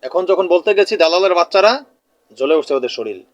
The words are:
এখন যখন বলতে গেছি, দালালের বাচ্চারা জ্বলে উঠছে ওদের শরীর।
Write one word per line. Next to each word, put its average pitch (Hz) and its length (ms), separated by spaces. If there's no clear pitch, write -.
এখন 165 280
যখন 185 240
বলতে 175 240
গেছি, 202 180
দালালের 180 380
বাচ্চারা 190 380
জ্বলে 139 200
উঠছে 147 160
ওদের 123 220
শরীর। 107 220